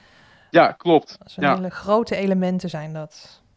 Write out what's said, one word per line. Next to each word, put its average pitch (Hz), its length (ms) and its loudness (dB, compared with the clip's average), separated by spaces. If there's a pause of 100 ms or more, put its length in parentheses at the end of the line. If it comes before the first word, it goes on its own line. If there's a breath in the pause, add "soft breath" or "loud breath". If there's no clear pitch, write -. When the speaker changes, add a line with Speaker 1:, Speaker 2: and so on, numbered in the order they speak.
(500 soft breath)
Speaker 1:
Ja, 160 220 4
klopt. - 480 0
Speaker 2:
Dat - 120 -20
zijn - 140 -4
Speaker 1:
Ja. 139 100 2
Speaker 2:
hele 185 140 -6
grote 214 460 -2
elementen 185 540 -2
zijn 156 240 -12
dat. - 500 -18 (140)